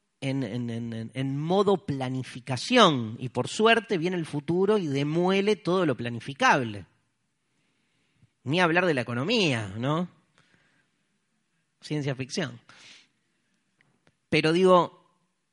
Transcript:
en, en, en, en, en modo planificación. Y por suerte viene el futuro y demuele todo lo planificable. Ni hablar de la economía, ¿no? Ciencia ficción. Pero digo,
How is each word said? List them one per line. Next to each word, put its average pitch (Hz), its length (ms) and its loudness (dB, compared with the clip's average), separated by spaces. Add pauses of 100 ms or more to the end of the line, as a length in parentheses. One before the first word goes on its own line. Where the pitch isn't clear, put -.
(200)
en, 135 220 -4
en, 120 260 -6
en, 117 240 -8
en, 113 220 -10
en 135 240 -4
modo 185 480 2
planificación. 131 1300 0
Y 127 120 -10
por 123 180 -2
suerte 226 480 2
viene 180 220 -2
el 156 80 -4
futuro 175 500 0
y 175 120 -2
demuele 175 680 0
todo 175 300 0
lo 127 100 0
planificable. 120 880 -2 (1600)
Ni 151 180 -2
hablar 175 240 2
de 175 80 2
la 131 80 0
economía, 120 800 -2
¿no? 151 280 -2 (1700)
Ciencia 143 340 -4
ficción. 127 460 -8 (1700)
Pero 156 240 2
digo, 180 480 4 (520)